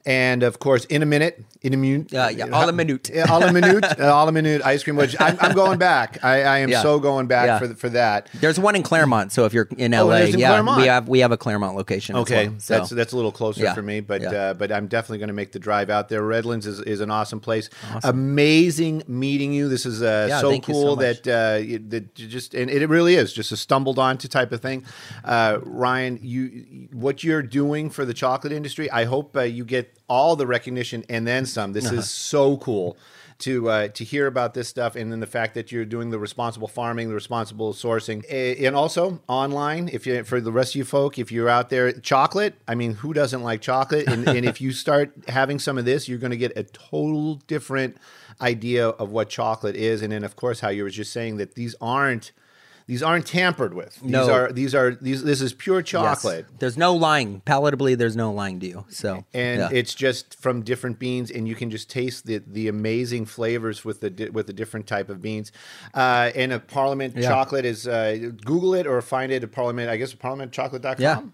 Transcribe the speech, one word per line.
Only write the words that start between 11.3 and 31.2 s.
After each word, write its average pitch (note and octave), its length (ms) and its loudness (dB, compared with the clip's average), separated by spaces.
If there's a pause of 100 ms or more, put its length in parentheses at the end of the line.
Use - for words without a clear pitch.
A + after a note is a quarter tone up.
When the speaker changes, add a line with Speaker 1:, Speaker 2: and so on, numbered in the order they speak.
Speaker 2:
a A2+ 60 2
Claremont G2+ 380 -2
location G2 420 -4
as A#2+ 40 2
Speaker 1:
Okay, A2+ 280 2
Speaker 2:
well, G#2+ 100 -10
so. A2+ 180 0
Speaker 1:
that's, G#2 140 0
that's A#2 220 -2
a - 20 -6
little A2+ 160 0
closer G#2+ 320 -2
Speaker 2:
Yeah, F#2+ 100 2
Speaker 1:
for G#2+ 80 -6
me, G#2 180 -4
but, G2+ 220 -4
Speaker 2:
yeah. F#2 80 -4
Speaker 1:
uh, G2 240 -2
but G2+ 180 -4
I'm G#2 140 -2
definitely A2+ 320 -4
gonna G#2 160 -6
make G2+ 200 -6
the G2 60 -10
drive G2+ 300 0
out G#2 200 0
there. G#2+ 120 -2
Redlands A2+ 460 -2
is, G#2 140 -8
is G#2+ 200 -4
an G#2+ 80 -4
awesome G#2+ 300 -2
place. A2 320 -4 (200)
Speaker 2:
Awesome. A2+ 200 -2
Speaker 1:
Amazing D#3 960 4
meeting C#3 440 -2
you. C#3+ 160 0
This C3 200 -2
is, A2+ 160 -4
uh, G#2+ 260 2
Speaker 2:
Yeah, C#3+ 120 0
Speaker 1:
so C#3 100 4
Speaker 2:
thank C#3 160 -2
you D3+ 80 -2
so C#3+ 80 2
Speaker 1:
cool C#3+ 140 4
Speaker 2:
much. A#2+ 260 0
Speaker 1:
that, A2+ 320 2
uh, - 20 2
you, A2 220 -4 (100)
that A2 300 -8
you A2 80 -16
just, A#2+ 260 -12
and B2+ 160 -2
it C#3+ 200 2
really E3+ 260 6
is A#2+ 180 2
just - 180 -6
a G#2+ 60 -6
stumbled C3+ 400 0
onto C3 300 0
type B2 240 0
of A#2 100 -8
thing. C3 240 -6 (380)
Uh, A2+ 400 2
Ryan, B2 580 -2
you, B2+ 680 -10
what C#3 320 -4
you're D#3+ 180 0
doing C#3+ 480 -2
for C#3+ 160 -6
the A#2+ 80 -6
chocolate C3+ 400 -2
industry, D3 380 -6
I A#2 140 2
hope, C#3+ 300 -2
uh, C3+ 60 2
you A#2+ 240 -4
get B2 260 -2 (160)
all D3 280 4
the C#3 100 -2
recognition B2 640 -4
and A2+ 160 -2